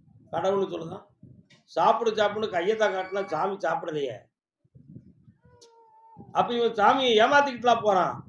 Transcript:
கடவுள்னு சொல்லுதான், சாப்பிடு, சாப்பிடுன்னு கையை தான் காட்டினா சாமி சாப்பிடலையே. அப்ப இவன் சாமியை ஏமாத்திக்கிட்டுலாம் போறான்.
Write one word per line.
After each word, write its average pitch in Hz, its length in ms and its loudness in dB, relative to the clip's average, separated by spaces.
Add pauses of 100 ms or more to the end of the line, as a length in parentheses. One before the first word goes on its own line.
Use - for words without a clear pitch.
(320)
கடவுள்னு 190 380 0
சொல்லுதான், 170 340 -12 (600)
சாப்பிடு, 226 500 2
சாப்பிடுன்னு 208 360 -2
கையை 190 260 -2
தான் 214 160 0
காட்டினா 190 340 -6
சாமி 185 300 -4
சாப்பிடலையே. 160 600 -4 (2250)
அப்ப 190 220 -2
இவன் 233 180 -2
சாமியை 247 460 2
ஏமாத்திக்கிட்டுலாம் 240 640 4
போறான். 180 340 2 (120)